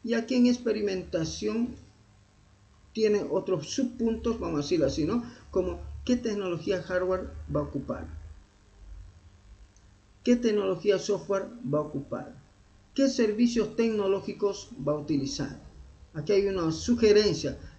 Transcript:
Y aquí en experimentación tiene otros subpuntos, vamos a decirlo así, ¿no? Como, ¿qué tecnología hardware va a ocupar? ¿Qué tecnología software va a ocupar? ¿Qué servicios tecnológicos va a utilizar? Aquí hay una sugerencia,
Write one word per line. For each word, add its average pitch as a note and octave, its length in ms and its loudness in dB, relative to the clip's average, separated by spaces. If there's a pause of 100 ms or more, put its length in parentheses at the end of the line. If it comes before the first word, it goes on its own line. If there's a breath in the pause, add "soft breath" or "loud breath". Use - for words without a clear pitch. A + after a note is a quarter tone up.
Y A3+ 100 0
aquí A#3 220 0
en A#3+ 100 6
experimentación G#3 1200 0 (1200)
tiene G#3 380 4
otros F3+ 400 -2
subpuntos, A#3 720 -2
vamos E3 200 -2
a - 20 0
decirlo D#3+ 240 2
así, - 180 0
¿no? A#3 180 0 (300 loud breath)
Como, F3+ 280 -2 (240)
¿qué B3 120 2
tecnología G3 680 -2
hardware F#3 480 0 (240)
va D3 60 0
a D3 40 0
ocupar? A2+ 440 -6 (2250)
¿Qué A#3+ 120 6
tecnología G3+ 600 2
software G3 480 -2 (260)
va D3+ 60 4
a D3+ 40 0
ocupar? - 540 -8 (580)
¿Qué C4+ 140 4
servicios A#3 680 2
tecnológicos G3+ 960 0 (160)
va D3 60 2
a D3+ 60 -2
utilizar? C#3 640 -2 (520)
Aquí D#3+ 180 -2
hay G3+ 160 4
una F3 240 0
sugerencia, G#3 840 4 (220 loud breath)